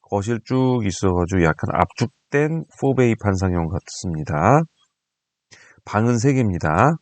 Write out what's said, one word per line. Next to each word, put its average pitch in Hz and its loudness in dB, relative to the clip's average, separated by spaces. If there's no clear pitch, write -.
거실 104 -4
쭉 131 0
있어가지고 90 0
약간 - 0
압축된 147 -2
포베이 123 2
반상형 92 -2
같습니다. 85 -2
방은 120 0
세 135 2
개입니다. 104 2